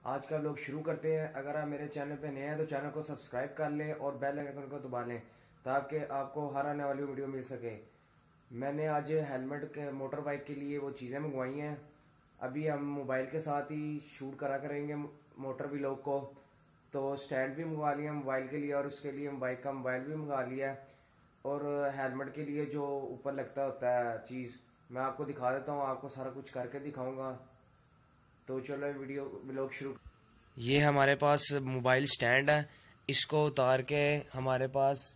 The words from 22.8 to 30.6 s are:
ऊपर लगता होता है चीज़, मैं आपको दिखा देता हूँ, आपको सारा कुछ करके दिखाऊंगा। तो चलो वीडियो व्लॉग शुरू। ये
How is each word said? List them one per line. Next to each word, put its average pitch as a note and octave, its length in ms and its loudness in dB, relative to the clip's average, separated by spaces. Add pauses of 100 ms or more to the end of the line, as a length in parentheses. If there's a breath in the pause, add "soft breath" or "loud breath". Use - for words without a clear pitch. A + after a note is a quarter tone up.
ऊपर C#3 220 -4
लगता C#3 300 -2
होता B2+ 260 0
है A#2+ 300 4
चीज़, B2+ 360 -8 (340)
मैं B2+ 120 -4
आपको C3+ 240 -2
दिखा B2+ 260 0
देता C#3 200 -2
हूँ, C#3+ 120 0
आपको C3 260 -2
सारा C3 220 -6
कुछ C#3 180 -10
करके B2 300 -6
दिखाऊंगा। C3 500 -6 (1160)
तो C3 120 -2
चलो C#3 340 -4
वीडियो C#3 300 -4 (220)
व्लॉग C3+ 260 -2
शुरू। C3+ 220 -6 (640)
ये B2+ 220 6